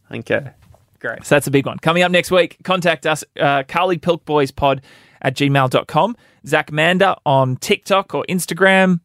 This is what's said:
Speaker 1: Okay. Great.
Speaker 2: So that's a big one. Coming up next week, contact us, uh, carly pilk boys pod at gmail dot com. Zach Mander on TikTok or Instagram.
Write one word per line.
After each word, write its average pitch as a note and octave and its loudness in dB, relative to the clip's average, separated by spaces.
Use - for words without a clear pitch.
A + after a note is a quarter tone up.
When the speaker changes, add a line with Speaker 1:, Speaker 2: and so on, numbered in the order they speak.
Speaker 1:
Okay. A2+ -4
Great. - -12
Speaker 2:
So - 2
that's C#3+ 2
a C#3+ -4
big C3+ 2
one. B2 -8
Coming F3 0
up F3+ 0
next F3 0
week, F3+ 2
contact F3 -2
us, D#3 -2
uh, C#3 0
carly F3+ 0
pilk E3+ -4
boys D3 0
pod C3+ 0
at C3 -4
gmail C#3 2
dot - 0
com. G3 -2
Zach D3 -2
Mander E3 2
on C3+ 2
TikTok - -2
or C#3+ -4
Instagram. F#3 2